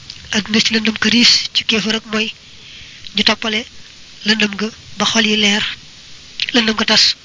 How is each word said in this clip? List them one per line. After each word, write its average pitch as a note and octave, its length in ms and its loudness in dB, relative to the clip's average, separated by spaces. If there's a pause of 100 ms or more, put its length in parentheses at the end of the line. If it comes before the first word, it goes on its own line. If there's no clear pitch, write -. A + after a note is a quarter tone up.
(320)
adduna G#3 280 0
ci A3 140 2
lëndëm A3 260 0
këriis A3 320 6 (220)
ci - 120 0
kéefar G#3+ 300 0
ak A3+ 160 -6
mooy, G#3+ 200 -2 (840)
ñu G#3 80 2
toppale A3 420 -2 (600)
lëndëm G#3+ 300 2
ga G3+ 120 -4 (300)
ba - 80 0
xol A3 220 2
yi G#3+ 100 2
leer, G#3 260 2 (880)
lëndëm A3 220 2
ga G#3+ 100 -2
tas. - 400 4